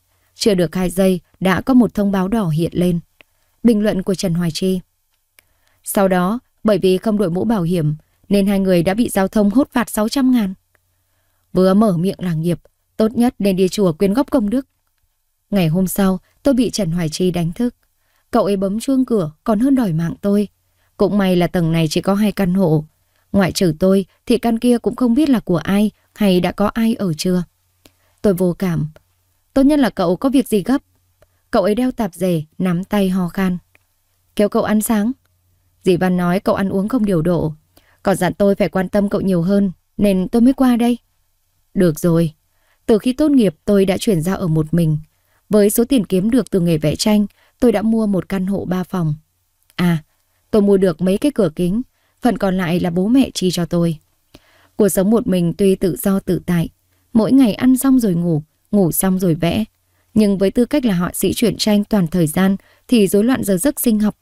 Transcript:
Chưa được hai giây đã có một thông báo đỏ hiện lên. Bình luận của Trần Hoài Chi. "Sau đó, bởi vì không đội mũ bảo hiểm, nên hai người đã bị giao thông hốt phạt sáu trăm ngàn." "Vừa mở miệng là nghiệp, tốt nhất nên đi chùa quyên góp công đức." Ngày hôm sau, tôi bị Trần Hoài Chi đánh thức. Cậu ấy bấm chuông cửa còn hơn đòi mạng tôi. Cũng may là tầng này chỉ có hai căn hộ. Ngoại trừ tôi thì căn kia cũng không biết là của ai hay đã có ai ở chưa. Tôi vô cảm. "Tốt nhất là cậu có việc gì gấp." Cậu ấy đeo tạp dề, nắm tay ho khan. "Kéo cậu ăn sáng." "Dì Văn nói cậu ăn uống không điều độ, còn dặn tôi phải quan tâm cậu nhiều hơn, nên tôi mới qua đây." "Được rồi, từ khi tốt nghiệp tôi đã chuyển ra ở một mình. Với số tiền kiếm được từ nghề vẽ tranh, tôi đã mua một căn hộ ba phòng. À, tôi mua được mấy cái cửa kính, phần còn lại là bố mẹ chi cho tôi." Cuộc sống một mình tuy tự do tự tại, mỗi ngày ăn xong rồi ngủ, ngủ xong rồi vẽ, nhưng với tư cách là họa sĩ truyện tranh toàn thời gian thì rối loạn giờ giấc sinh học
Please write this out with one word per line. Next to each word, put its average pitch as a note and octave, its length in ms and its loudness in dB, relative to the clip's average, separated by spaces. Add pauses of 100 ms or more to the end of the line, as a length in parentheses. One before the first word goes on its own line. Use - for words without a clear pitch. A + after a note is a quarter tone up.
(340)
Chưa G#3+ 200 0
được F3 200 0
hai F#3 160 -2
giây F#3 300 0 (200)
đã F#3 200 0
có C4+ 140 0
một A#3 200 4
thông G3+ 180 -2
báo F#3+ 160 -2
đỏ G#3 200 -2
hiện E3 260 -2
lên. E3+ 260 0 (600)
Bình A3+ 180 4
luận F#3+ 220 -2
của G3 120 -2
Trần F3 200 -4
Hoài E3+ 160 -2
Chi. F#3 300 -4 (1040)
"Sau G3 240 0
đó, F#3 300 -2 (260)
bởi G#3+ 140 2
vì F#3 200 2
không G#3 200 -2
đội G3 120 -2
mũ F#3 140 -4
bảo A3 180 -2
hiểm, D#3+ 320 -2 (340)
nên G3+ 180 2
hai G3 140 0
người F#3 220 2
đã F#3 120 -2
bị A3+ 140 -2
giao F#3+ 200 -2
thông G#3 220 0
hốt C4 220 0
phạt A#3 180 -2
sáu G#3+ 180 -4
trăm C4 240 0
ngàn." G3+ 220 -2 (1000)
"Vừa F#3 220 4
mở G3+ 220 2
miệng F3+ 220 -4
là F3 160 -4
nghiệp, D#3+ 260 -4 (360)
tốt A3 160 0
nhất B3 260 0
nên G3 180 0
đi F#3 120 2
chùa F#3 240 0
quyên G3 220 0
góp C#4 160 -2
công G#3+ 200 0
đức." B3+ 180 -4 (800)
Ngày F#3+ 180 2
hôm F#3 180 0
sau, F#3+ 340 -2 (220)
tôi C#4 120 2
bị A#3 160 0
Trần F#3 200 -4
Hoài E3 180 -4
Chi F3+ 220 -2
đánh E3+ 220 -4
thức. A#3+ 220 -4 (560)
Cậu A3+ 140 2
ấy G3+ 120 -2
bấm G3 240 -4
chuông C4 240 0
cửa F#3+ 280 -2 (120)
còn G#3+ 160 0
hơn C4+ 140 2
đòi A#3+ 180 0
mạng E3 280 -4
tôi. G3+ 280 0 (480)
Cũng G3+ 220 2
may F#3+ 180 2
là F3 100 2
tầng E3 260 -2
này E3 160 0
chỉ E3+ 120 -4
có F#3+ 140 0
hai G3+ 180 0
căn F#3 220 -2
hộ. D#3+ 300 2 (480)
Ngoại G3 200 2
trừ E3+ 260 0
tôi F#3+ 280 2 (200)
thì B3 120 2
căn A#3 200 -2
kia A#3+ 200 2
cũng - 180 -4
không A#3+ 180 0
biết D4+ 140 0
là B3 120 2
của F3 160 -2
ai G3+ 340 0 (240)
hay F#3 260 2
đã F3+ 120 -2
có G3+ 140 -2
ai A3+ 280 0
ở F3 200 -4
chưa. F3+ 280 -2 (800)
Tôi G3+ 120 2
vô F3 240 0
cảm. D#3+ 300 -4 (640)
"Tốt C4+ 80 4
nhất D4 160 4
là B3 120 2
cậu F3+ 260 -2
có C4+ 120 -2
việc B3+ 200 0
gì G#3 140 0
gấp." C4 200 -2 (680)
Cậu A3+ 120 2
ấy G3+ 120 0
đeo B3+ 180 -2
tạp G3+ 220 -6
dề, F3 280 -2 (160)
nắm F#3 260 -4
tay G3+ 240 0
ho F#3 200 -2
khan. F#3 300 -4 (800)
"Kéo G#3 120 2
cậu A3 140 -2
ăn G#3+ 200 0
sáng." A3 300 -2 (680)
"Dì F#3 140 2
Văn F3+ 200 0
nói F3+ 240 0
cậu - 140 0
ăn G3 140 -4
uống G3 200 -2
không A3+ 160 -2
điều F#3 180 0
độ, D#3 300 -2 (500)
còn F#3+ 140 0
dặn F3 180 -2
tôi G3+ 200 2
phải G3 140 -2
quan F#3+ 200 -4
tâm G3+ 200 0
cậu G3 120 -4
nhiều F3+ 220 0
hơn, G3+ 300 0 (240)
nên G3 320 0
tôi A#3 140 0
mới B3+ 100 6
qua B3+ 240 2
đây." A#3+ 220 0 (760)
"Được F3 260 0
rồi, E3 320 0 (540)
từ A3+ 120 4
khi B3+ 140 -2
tốt D4+ 180 0
nghiệp A#3 240 2 (100)
tôi G3+ 200 2
đã F#3 140 -2
chuyển F3 240 0
ra F#3 120 -2
ở - 120 -6
một D#3 280 -2
mình. D#3 240 2 (500)
Với G#3 220 4
số A#3 140 0
tiền B3 220 0
kiếm F#3+ 240 -2
được A#3 200 0
từ G3 100 0
nghề E3+ 180 0
vẽ D#3+ 180 -2
tranh, G#3 300 2 (340)
tôi A#3 120 4
đã G3 100 0
mua A3 240 0
một F#3+ 220 -2
căn F#3+ 180 -4
hộ F#3+ 180 -4
ba F3+ 200 -4
phòng. E3 300 -4 (640)
À, E3+ 280 0 (460)
tôi G#3+ 120 2
mua G3+ 140 4
được F#3 240 0
mấy F#3 180 0
cái C#4+ 160 -2
cửa F#3 220 0
kính, F3+ 260 -2 (400)
phần A3 160 0
còn F#3 180 -2
lại F3+ 240 -2
là F3+ 100 -2
bố F#3 180 -2
mẹ B3+ 260 2
chi F3+ 160 -2
cho F3 140 -4
tôi." E3+ 340 -2 (800)
Cuộc G#3 120 4
sống G3 220 0
một A3+ 160 2
mình F3 320 0
tuy F#3+ 160 2
tự F#3 220 -2
do G3 240 -2
tự - 260 -4
tại, F3 220 -2 (440)
mỗi A3 200 2
ngày C4 220 4
ăn B3+ 220 2
xong C4 220 2
rồi G#3+ 160 2
ngủ, E3+ 280 0 (280)
ngủ F#3+ 220 2
xong F#3 260 0
rồi F3+ 160 0
vẽ, F#3+ 300 -2 (500)
nhưng G3+ 240 2
với G3 120 0
tư A#3+ 140 0
cách C#4 200 -2
là G#3+ 100 0
họa F3 200 -2
sĩ - 200 -2
truyện G3+ 220 -2
tranh G#3 280 0
toàn G3 220 0
thời E3+ 200 0
gian F#3+ 300 0 (320)
thì G#3+ 180 4
rối G3+ 180 2
loạn A3+ 200 0
giờ G3 120 0
giấc C#4+ 240 -2
sinh A3 200 0
học G#3+ 220 -2